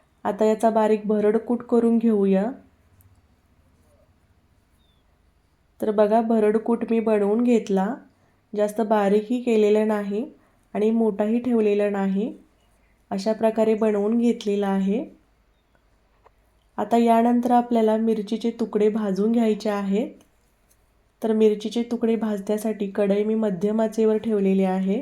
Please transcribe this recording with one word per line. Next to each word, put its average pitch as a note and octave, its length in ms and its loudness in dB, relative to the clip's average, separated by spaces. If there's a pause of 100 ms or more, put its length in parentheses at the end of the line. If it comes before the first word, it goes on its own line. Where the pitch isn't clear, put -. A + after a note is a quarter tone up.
(240)
आता G#3 200 -2
याचा A3 260 2
बारीक G#3+ 360 0
भरड G#3+ 320 2
कूट A#3+ 240 -4
करून A#3 360 2
घेऊया. G3+ 520 2 (3250)
तर G#3+ 120 -2
बघा, G#3+ 300 4
भरड A3 360 2
कूट A3+ 320 -2
मी A3+ 100 2
बनवून G#3+ 440 2
घेतला, G#3 500 0 (580)
जास्त G#3 300 -2
बारीकही G#3+ 600 0
केलेलं G#3+ 460 2
नाही G#3 420 -4 (440)
आणि G#3+ 180 0
मोठाही A3 480 0
ठेवलेला G#3+ 500 2
नाही, G3 420 -2 (800)
अशा G3+ 220 -2
प्रकारे A3 420 0
बनवून G#3+ 440 0
घेतलेला G3+ 500 0
आहे. G3 360 -2 (1700)
आता G#3 180 -2
यानंतर A#3 540 2
आपल्याला A#3 460 2
मिरचीचे A3 540 -2 (100)
तुकडे G#3 280 0
भाजून G#3 440 -2
घ्यायचे A3 380 0
आहेत. G3+ 400 -2 (1120)
तर A3 100 0
मिरचीचे A3 500 0
तुकडे A#3 340 -2
भाजण्यासाठी G#3+ 720 -4
कढई G3+ 340 0
मी A3 100 -2
मध्यम G#3+ 460 -2
आचेवर A3 360 0
ठेवलेली G3 480 0
आहे. F#3+ 380 -2